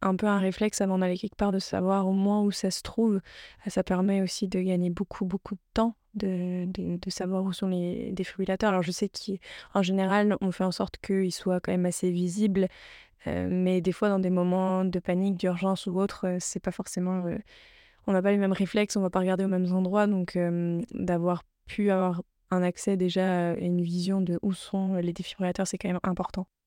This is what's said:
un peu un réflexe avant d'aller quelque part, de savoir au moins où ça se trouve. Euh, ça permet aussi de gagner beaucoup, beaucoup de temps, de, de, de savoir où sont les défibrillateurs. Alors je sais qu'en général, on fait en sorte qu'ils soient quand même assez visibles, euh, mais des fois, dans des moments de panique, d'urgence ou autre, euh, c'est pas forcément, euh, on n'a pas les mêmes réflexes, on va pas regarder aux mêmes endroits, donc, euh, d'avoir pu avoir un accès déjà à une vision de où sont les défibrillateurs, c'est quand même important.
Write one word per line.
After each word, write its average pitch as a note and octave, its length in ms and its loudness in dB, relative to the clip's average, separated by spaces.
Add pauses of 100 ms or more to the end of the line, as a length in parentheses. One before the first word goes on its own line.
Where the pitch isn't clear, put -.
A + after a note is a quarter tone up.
un F#3+ 140 2
peu G#3+ 100 0
un G3+ 120 4
réflexe F#3+ 420 0
avant F#3+ 180 2
d'aller F3+ 180 0
quelque - 200 -8
part, G3+ 160 2
de F#3+ 80 0
savoir F#3+ 480 0
au F#3+ 40 2
moins G3+ 300 2
où G3+ 80 2
ça F#3+ 220 -2
se - 100 -6
trouve. A3 340 2
Euh, - 540 -10
ça F#3+ 140 0
permet G3 360 2
aussi F#3+ 280 -2
de F#3 120 -2
gagner F3+ 300 2
beaucoup, F#3+ 340 -4
beaucoup F#3+ 300 -4
de - 60 -10 (140)
temps, A3+ 220 2 (180)
de, F3+ 520 -2
de, F3+ 300 -4
de F3+ 140 -8
savoir F#3+ 340 -2
où F#3+ 80 -2
sont F#3+ 160 -4
les F3+ 420 -2
défibrillateurs. F#3+ 600 -2
Alors F#3 120 4
je E3 80 -2
sais G3 180 -2
qu'en - 720 -4
général, F#3+ 580 4
on F#3+ 100 0
fait F#3 140 0
en F#3 80 2
sorte - 260 -4
qu'ils F#3+ 340 0
soient F3+ 280 0
quand - 100 -4
même F3+ 160 2
assez F3+ 240 0
visibles, F#3 560 2 (600)
euh, F3+ 200 0
mais F#3 320 2
des F3 120 2
fois, G#3 160 0
dans G3 100 2
des F#3 120 2
moments F#3 540 2
de F#3 140 0
panique, F#3 380 0
d'urgence F#3 500 0
ou F3+ 140 -2
autre, G3 260 -2
euh, F3+ 140 -2
c'est - 180 -6
pas F3+ 140 -4
forcément, F#3 540 -4
euh, E3+ 120 -4 (720)
on G3+ 40 2
n'a F#3 100 4
pas G3+ 100 4
les G3+ 60 4
mêmes G3 120 4
réflexes, G3+ 460 0
on G3+ 60 2
va F#3 80 0
pas F#3+ 100 0
regarder F#3 240 2
aux G3 40 0
mêmes F#3 240 0
endroits, F#3 360 2
donc, F#3 260 0
euh, E3+ 560 0
d'avoir F3 540 0 (220)
pu G3+ 260 0
avoir F3+ 300 0 (280)
un F3+ 120 2
accès F3+ 340 0
déjà F3+ 540 2
à E3 40 -2
une F3 280 0
vision F3+ 380 0
de F3 220 0
où G3 100 0
sont F#3+ 440 -4
les F3 160 -2
défibrillateurs, F3+ 540 -4
c'est - 120 -4
quand G3 100 -6
même F3+ 140 -2
important. F#3 460 -4 (180)